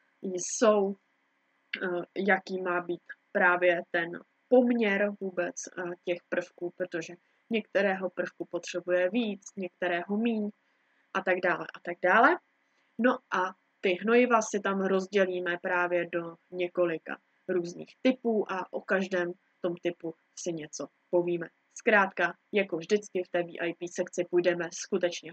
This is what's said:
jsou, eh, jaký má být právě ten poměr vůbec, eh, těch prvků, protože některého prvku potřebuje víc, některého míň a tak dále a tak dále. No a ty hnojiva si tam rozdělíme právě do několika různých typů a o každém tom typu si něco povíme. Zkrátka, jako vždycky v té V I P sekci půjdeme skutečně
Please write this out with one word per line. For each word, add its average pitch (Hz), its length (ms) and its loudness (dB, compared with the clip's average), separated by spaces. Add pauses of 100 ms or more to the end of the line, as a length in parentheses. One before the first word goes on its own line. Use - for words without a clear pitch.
(220)
jsou, 196 760 0 (840)
eh, 175 200 -2 (140)
jaký 190 460 0
má 180 180 -2
být 175 220 -6 (300)
právě 180 580 4
ten 170 300 -4 (280)
poměr 233 640 4 (100)
vůbec, 180 360 -4 (100)
eh, - 160 -8 (220)
těch 175 140 -2 (100)
prvků, 175 480 -6
protože 175 380 -8 (360)
některého 190 600 -2
prvku 180 340 -8
potřebuje 180 640 -2
víc, 208 320 -2 (140)
některého 180 600 -4
míň 214 340 0 (640)
a 190 60 -2
tak 185 200 0
dále 165 340 -2
a - 60 -20
tak 175 220 -10
dále. 233 360 6 (600)
No 247 200 2 (120)
a 190 240 -2 (260)
ty 190 120 2 (100)
hnojiva 233 400 6
si 214 180 -4
tam 196 200 0
rozdělíme 185 840 0
právě 175 500 0
do 170 240 -6 (140)
několika 175 680 -2 (300)
různých 175 540 -4
typů 233 500 0
a 185 200 -8
o 214 80 -8
každém 180 520 0 (280)
tom 175 160 -2
typu 170 380 -6 (220)
si 175 160 -6
něco 151 360 -10 (220)
povíme. 175 380 2 (260)
Zkrátka, 190 600 2 (180)
jako 196 240 0
vždycky 185 460 -2
v - 60 -16
té 175 140 0
V 170 180 -12
I 170 140 -4
P 175 140 -10
sekci 180 420 -4
půjdeme 175 420 2
skutečně 175 600 -4